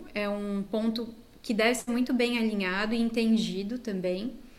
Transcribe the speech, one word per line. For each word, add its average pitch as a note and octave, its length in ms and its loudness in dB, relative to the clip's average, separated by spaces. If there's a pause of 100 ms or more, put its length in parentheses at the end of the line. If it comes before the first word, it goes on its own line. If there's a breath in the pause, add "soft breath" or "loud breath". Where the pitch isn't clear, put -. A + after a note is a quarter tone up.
(140)
é G#3 160 -2
um G3+ 340 -2
ponto A3+ 500 -2 (280)
que - 120 -2
deve A3 220 4
ser B3 160 -4
muito B3 220 2
bem A#3+ 240 2
alinhado G#3 560 0
e A#3 80 2
entendido A3 800 2
também, F#3 600 -2 (200 loud breath)